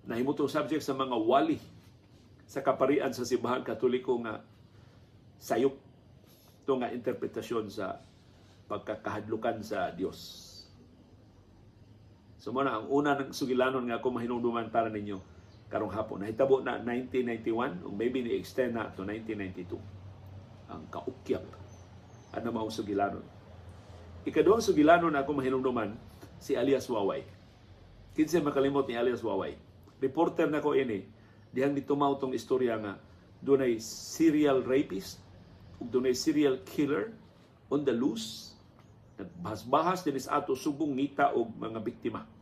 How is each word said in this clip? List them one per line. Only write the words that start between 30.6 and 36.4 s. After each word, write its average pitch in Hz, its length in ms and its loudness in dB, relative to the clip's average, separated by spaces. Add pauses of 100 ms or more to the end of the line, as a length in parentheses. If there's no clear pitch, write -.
ko 147 80 2
ini. 123 320 0 (480)
Dihang 139 240 0
mitumaw 139 400 2
tong 131 160 -2
istorya 120 480 0
nga 101 160 -6 (440)
dunay 131 400 4
serial 147 840 4
rapist 151 560 0 (600)
ug 123 80 -8
dunay 123 280 2
serial 143 480 2